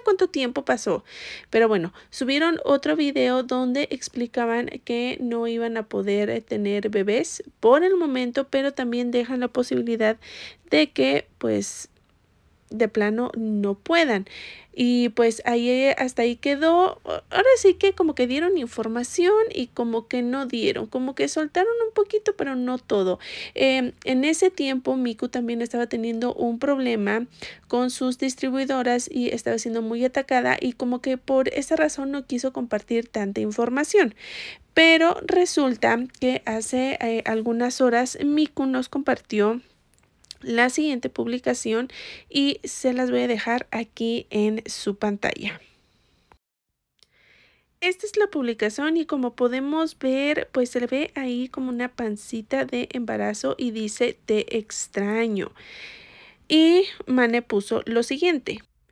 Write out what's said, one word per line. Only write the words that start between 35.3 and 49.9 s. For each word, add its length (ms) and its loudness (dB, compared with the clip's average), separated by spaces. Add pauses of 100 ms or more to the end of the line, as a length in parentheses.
que 280 0
hace, 540 -2
eh, 260 -2
algunas 540 -2
horas 440 2
Miku 420 0
nos 220 -2
compartió 720 0 (840)
la 260 2
siguiente 380 -2
publicación 800 -4 (400)
y 360 0
se 280 -2
las 180 -2
voy 100 2
a 80 0
dejar 420 -2
aquí 600 -4
en 360 0
su 300 -6
pantalla. 640 -4 (2250)
Esta 260 -2
es 100 -14
la 120 4
publicación 680 -2
y 80 0
como 300 -2
podemos 640 0